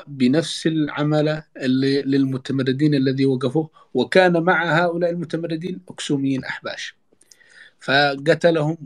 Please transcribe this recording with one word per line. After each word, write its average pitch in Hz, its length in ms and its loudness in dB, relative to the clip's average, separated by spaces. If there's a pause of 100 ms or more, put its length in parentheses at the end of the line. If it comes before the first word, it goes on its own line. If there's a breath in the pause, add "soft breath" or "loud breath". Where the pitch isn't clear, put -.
بنفس 143 600 0
العمل 151 760 -2 (140)
اللي 135 440 0
للمتمردين 135 920 0
الذي 135 320 2
وقفوه، 135 440 0 (240 soft breath)
وكان 170 500 4
مع 170 420 2
هؤلاء 175 240 -2
المتمردين 170 720 -6 (100)
أكسوميين 135 540 -4
أحباش، - 520 -10 (840 loud breath)
فقتلهم 147 1080 2